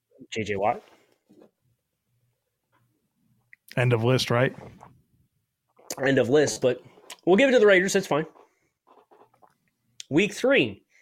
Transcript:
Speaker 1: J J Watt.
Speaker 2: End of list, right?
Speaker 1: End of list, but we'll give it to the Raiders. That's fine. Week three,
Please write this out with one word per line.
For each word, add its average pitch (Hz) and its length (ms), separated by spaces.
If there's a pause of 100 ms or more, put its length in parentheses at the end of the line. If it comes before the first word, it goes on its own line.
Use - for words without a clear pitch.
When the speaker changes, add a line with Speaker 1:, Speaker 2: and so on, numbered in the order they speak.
(320)
Speaker 1:
J 110 120
J 101 140
Watt. 110 260 (3000)
Speaker 2:
End 123 160
of 113 100
list, 127 260
right? 123 260 (1500)
Speaker 1:
End 135 140
of 113 100
list, 143 320
but 127 200 (440)
we'll 175 100
give 269 140
it 247 40
to 247 60
the 208 60
Raiders. 190 280
That's 190 140
fine. 156 180 (1800)
Week 196 240
three, 196 500 (180)